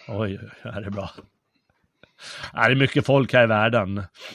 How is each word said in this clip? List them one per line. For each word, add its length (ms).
Oj, 340
oj, 80
ja, 80
det 140
är 40
bra. 200
Ja, 140
det 60
är 20
mycket 300
folk 280
här 100
i 40
världen. 560